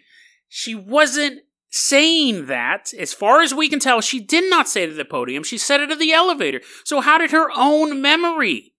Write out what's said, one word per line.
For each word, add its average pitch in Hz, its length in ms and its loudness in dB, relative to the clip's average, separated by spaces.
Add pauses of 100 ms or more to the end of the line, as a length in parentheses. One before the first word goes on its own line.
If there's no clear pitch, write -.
(480)
She - 280 -10
wasn't 277 640 -2 (280)
saying 277 760 0
that. 131 500 -4
As - 160 -8
far 240 280 4
as 311 120 2
we 302 160 0
can 285 120 -2
tell, 247 200 2
she 247 200 -4
did 339 280 0
not 339 200 2
say - 160 -2
it 160 60 -4
at 156 60 -14
the 147 80 -8
podium. 131 380 -6
She 220 160 -8
said 285 220 0
it 294 100 -4
at 311 80 -6
the 320 140 0
elevator. 285 480 2 (240)
So 285 160 -2
how 302 180 4
did 330 140 0
her 311 240 2
own 294 440 2
memory? 294 800 0